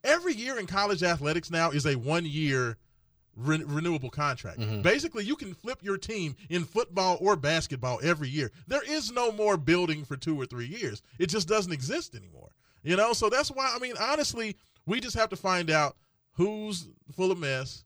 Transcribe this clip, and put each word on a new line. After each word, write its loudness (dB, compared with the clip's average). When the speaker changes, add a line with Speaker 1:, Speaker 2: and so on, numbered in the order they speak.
Speaker 1:
Every 2
year -4
in -6
college 2
athletics 0
now 2
is 2
a 4
one-year 0
re-, 0
renewable -2
contract. -4
Speaker 2:
Mm-hmm. -2
Speaker 1:
Basically, 2
you -2
can -12
flip -8
your -2
team -6
in 0
football 0
or 6
basketball -2
every 2
year. -2
There 0
is -4
no 2
more 4
building 2
for -8
two -2
or -2
three -8
years. -6
It 2
just -2
doesn't 2
exist -4
anymore. -20
You 2
know, 4
so 2
that's 2
why, -2
I -6
mean, -6
honestly, -2
we 0
just -6
have 4
to -6
find 0
out 4
who's -2
full 2
of 0
mess -4